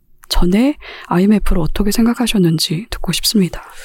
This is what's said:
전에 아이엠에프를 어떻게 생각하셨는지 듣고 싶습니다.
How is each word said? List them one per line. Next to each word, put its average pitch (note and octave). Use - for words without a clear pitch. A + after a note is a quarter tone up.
전에 A3
아이엠에프를 F#3+
어떻게 G3+
생각하셨는지 G#3
듣고 -
싶습니다. -